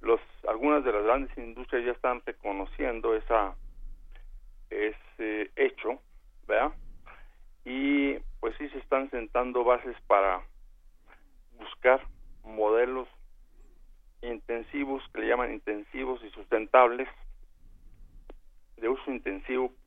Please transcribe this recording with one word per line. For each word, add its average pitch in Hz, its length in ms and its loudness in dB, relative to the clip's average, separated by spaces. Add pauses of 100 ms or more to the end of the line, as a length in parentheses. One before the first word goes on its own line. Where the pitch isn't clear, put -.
los, 113 180 4 (280)
algunas 139 360 4
de 127 80 2
las 104 120 2
grandes 120 340 2
industrias 120 480 -4
ya 120 60 2
están 123 340 -2
reconociendo 113 920 -2
esa, 107 400 2 (1120)
ese 107 840 -4
hecho, 131 460 0 (460)
¿verdad? 113 260 2 (920)
Y 139 500 2 (240)
pues 113 180 -2
sí 147 120 -8
se 101 100 -10
están 135 320 0
sentando 123 520 0
bases 123 320 4 (120)
para 98 340 4 (1160)
buscar - 420 4 (420)
modelos 117 640 2 (1160)
intensivos, 120 800 -6 (100)
que 107 80 -6
le 110 60 0
llaman 120 260 2
intensivos 110 680 -6
y 107 80 -16
sustentables, 120 760 4 (1700)
de 113 120 -2
uso 135 220 -4
intensivo 127 600 -4 (160)